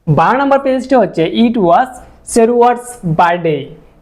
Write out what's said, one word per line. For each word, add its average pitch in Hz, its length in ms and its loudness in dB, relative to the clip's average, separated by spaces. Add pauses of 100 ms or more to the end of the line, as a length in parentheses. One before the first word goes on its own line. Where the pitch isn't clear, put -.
(200)
বারো 185 220 2
নম্বর 277 240 2
পেজেসটা 262 360 -2
হচ্ছে 165 220 -2 (220)
it 233 100 0 (120)
was 208 220 2 (440)
Sherwood's 240 560 2 (300)
birthday। 170 420 0 (400)